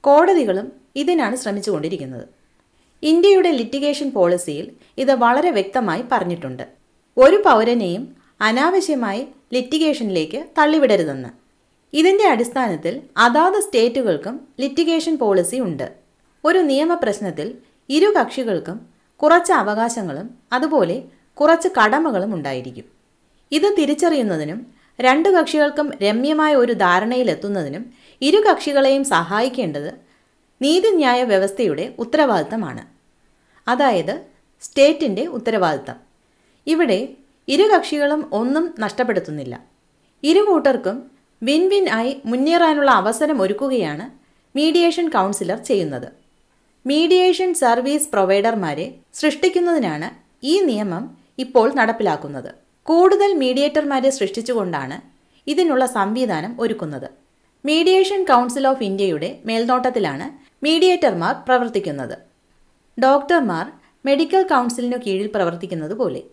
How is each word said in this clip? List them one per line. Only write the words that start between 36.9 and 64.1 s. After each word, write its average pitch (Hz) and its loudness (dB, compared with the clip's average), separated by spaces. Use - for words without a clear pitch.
ഇരു 302 4
കക്ഷികളും 302 0
ഒന്നും 254 -2
നഷ്ടപ്പെടുത്തുന്നില്ല. 180 -4
ഇരു 330 4
കൂട്ടർക്കും 262 0
വിൻ 285 0
വിൻ 392 2
ആയി 226 -2
മുന്നേറാനുള്ള 294 2
അവസരം 226 0
ഒരുക്കുകയാണ് 208 -4
മീഡിയേഷൻ 339 2
കൗൺസിലർ 202 -2
ചെയ്യുന്നത്. 151 -4
മീഡിയേഷൻ 359 2
സർവീസ് 269 0
പ്രൊവൈഡർമാരെ 196 0
സൃഷ്ടിക്കുന്നതിനാണ് 302 0
ഈ 277 0
നിയമം 208 -2
ഇപ്പോൾ 247 2
നടപ്പിലാക്കുന്നത്. 196 -2
കൂടുതൽ 381 4
മീഡിയേറ്റർമാരെ 277 0
സൃഷ്ടിച്ചുകൊണ്ടാണ് 196 -4
ഇതിനുള്ള 294 2
സംവിധാനം 214 -4
ഒരുക്കുന്നത്. 156 -6
മീഡിയേഷൻ 370 2
കൗൺസിൽ 247 2
ഓഫ് 262 0
ഇന്ത്യയുടെ 190 -4
മേൽനോട്ടത്തിലാണ് 226 -2
മീഡിയേറ്റർമാർ 302 2
പ്രവർത്തിക്കുന്നത്. 202 -2
ഡോക്ടർമാർ 262 0
മെഡിക്കൽ 302 2